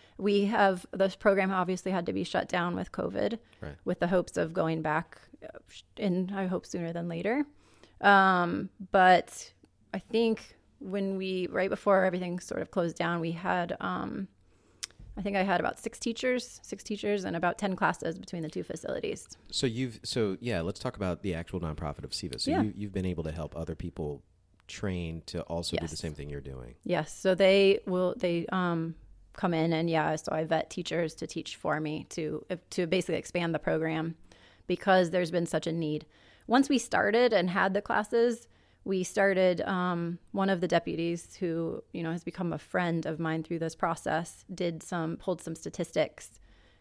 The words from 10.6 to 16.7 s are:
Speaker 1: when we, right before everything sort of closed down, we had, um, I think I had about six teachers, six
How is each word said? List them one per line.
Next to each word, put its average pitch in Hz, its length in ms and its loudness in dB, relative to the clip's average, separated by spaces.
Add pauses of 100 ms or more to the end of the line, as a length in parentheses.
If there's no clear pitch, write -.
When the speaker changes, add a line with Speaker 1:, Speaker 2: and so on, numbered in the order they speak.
Speaker 1:
when 196 360 -4
we, 185 340 -2
right 190 200 0
before 190 340 4
everything 180 360 0
sort - 200 -6
of - 100 -6
closed 170 260 0
down, 170 240 0
we 165 120 -2
had, 175 480 -2
um, 185 480 -4 (880)
I 196 60 -4
think 202 140 -2
I 185 80 4
had 190 160 2
about - 180 -2
six - 200 -10
teachers, 240 640 -2
six - 200 -12